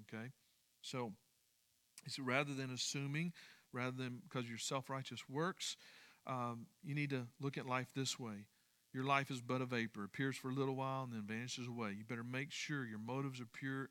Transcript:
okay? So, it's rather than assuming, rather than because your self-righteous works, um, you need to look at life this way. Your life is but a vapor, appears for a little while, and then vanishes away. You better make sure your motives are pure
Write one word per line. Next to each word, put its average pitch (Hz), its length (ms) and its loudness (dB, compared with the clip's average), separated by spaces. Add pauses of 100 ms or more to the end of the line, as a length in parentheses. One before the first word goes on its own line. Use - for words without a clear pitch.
okay? 113 300 -8 (500)
So, 120 320 -2 (920)
it's 135 120 -6
rather 139 380 4
than 131 160 -2
assuming, 143 640 0 (380)
rather 127 240 0
than 123 320 -2
because 120 220 0
your 113 80 -4
self-righteous 135 720 -2
works, 160 480 0 (480)
um, 120 400 0 (180)
you 143 120 -2
need 147 160 2
to 127 160 2 (120)
look 139 180 0
at 135 100 -2
life 127 280 4
this 135 240 0
way. 104 280 -6 (460)
Your 131 100 0
life 139 260 6
is 127 120 -2
but 127 200 2
a 131 40 2
vapor, 113 380 2
appears 135 320 2
for 131 140 -4
a 131 40 0
little 135 220 2
while, 135 280 0
and 123 100 -4
then 110 80 -2
vanishes 120 460 -2
away. 117 300 0
You 107 60 -6
better 117 200 -4
make 131 280 -2
sure 143 340 0
your 107 140 -4
motives 127 400 0
are 120 120 -6
pure 135 400 -2